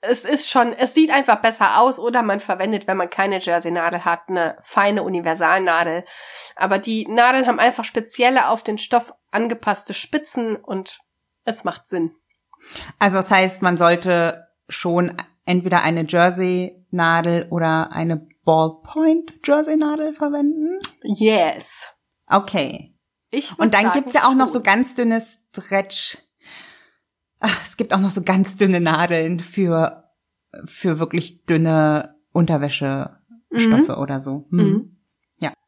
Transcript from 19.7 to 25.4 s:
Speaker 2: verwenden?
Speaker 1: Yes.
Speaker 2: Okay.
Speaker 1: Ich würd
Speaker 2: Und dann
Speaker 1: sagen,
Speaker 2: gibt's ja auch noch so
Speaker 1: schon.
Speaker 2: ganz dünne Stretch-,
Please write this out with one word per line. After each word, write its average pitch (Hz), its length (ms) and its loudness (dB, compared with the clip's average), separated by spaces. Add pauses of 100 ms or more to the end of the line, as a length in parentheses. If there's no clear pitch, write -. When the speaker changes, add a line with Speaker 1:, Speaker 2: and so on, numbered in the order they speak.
Speaker 2:
verwenden? 302 680 -2 (240)
Speaker 1:
Yes. 214 840 0 (400)
Speaker 2:
Okay. - 680 -2 (360)
Speaker 1:
Ich 277 220 -6
würd - 80 -16
Speaker 2:
Und 214 140 2
dann 202 120 4
Speaker 1:
sagen, 180 80 2
Speaker 2:
gibt's 277 180 0
ja 285 120 4
auch 262 100 4
noch 262 140 4
so - 100 -4
Speaker 1:
schon. 226 60 -4
Speaker 2:
ganz 233 300 2
dünne 226 260 0
Stretch-, - 1000 -6 (1200)